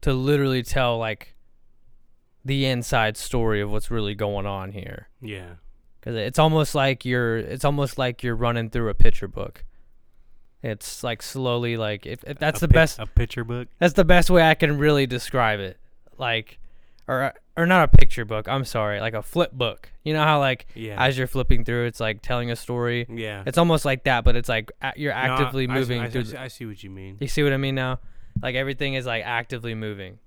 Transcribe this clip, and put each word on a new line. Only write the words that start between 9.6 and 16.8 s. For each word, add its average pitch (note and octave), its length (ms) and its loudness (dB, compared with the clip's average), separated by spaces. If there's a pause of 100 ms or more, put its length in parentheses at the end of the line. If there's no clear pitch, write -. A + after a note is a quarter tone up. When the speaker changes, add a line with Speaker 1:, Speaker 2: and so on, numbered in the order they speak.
Speaker 1:
It's, - 420 -10
like, A#2 200 -8
slowly, A#2+ 540 -4
like, G#2+ 280 -6
if, - 200 -12
if C#3+ 120 -12
that's D#3 240 -2
Speaker 2:
A - 0 -
Speaker 1:
the E3+ 60 0
Speaker 2:
pic-, - 80 6
Speaker 1:
best, D#3+ 240 2
Speaker 2:
a A2 80 -8
picture A#2 360 -2
book? A#2+ 240 -8 (120)
Speaker 1:
that's F3 160 4
the F#3+ 100 6
best F3 240 6
way F3 140 6
I D#3+ 100 4
can D3 240 0
really C#3+ 300 2
describe A#2+ 520 -4
it. F#2+ 180 -12 (420)
Like, A#2 400 -6 (480)